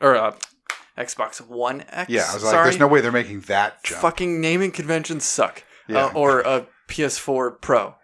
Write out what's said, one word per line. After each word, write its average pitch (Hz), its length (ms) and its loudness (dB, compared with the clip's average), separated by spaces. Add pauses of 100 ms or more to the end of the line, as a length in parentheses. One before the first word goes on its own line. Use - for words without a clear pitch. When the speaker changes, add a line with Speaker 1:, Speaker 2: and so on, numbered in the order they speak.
Speaker 1:
or 135 140 6
a 110 200 0 (640)
Xbox 113 420 -8
One 123 500 -6
X, 175 200 -8
Speaker 2:
Yeah, 110 200 0
I 87 40 -4
was 107 100 -6
like, 110 80 2
Speaker 1:
sorry. 165 140 6
Speaker 2:
"There's 180 120 2
no 147 100 6
way 143 120 6
they're 120 140 0
making 104 280 -2
that 101 440 -2
jump." - 160 -8
Speaker 1:
Fucking 170 400 -2
naming 175 320 0
conventions 156 500 -4
suck. - 400 -2 (240)
Speaker 2:
Yeah. 135 200 0
Speaker 1:
Uh, 135 60 -6
or 139 280 2
a 127 260 0 (200)
P - 180 -6
S 135 120 -4
four 131 320 -2
Pro. 120 540 0